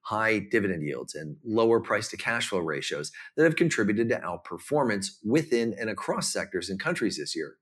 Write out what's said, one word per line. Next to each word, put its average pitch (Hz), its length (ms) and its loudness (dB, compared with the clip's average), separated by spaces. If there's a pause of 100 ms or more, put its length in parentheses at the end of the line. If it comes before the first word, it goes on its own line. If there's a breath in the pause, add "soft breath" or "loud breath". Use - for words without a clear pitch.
high 110 360 2
dividend 98 440 0
yields 67 320 -6
and 76 300 -8
lower 113 360 4
price 107 280 0
to - 80 -8
cash 117 320 -2
flow 92 120 0
ratios 76 500 -4 (260 loud breath)
that 151 60 6
have 160 140 6
contributed 113 520 2
to 113 120 0
outperformance 98 880 -2 (180)
within 117 520 2
and 113 120 -4
across - 420 -4
sectors 87 380 -4
and 95 100 -4
countries 127 380 -2
this - 180 -8
year. 73 260 -8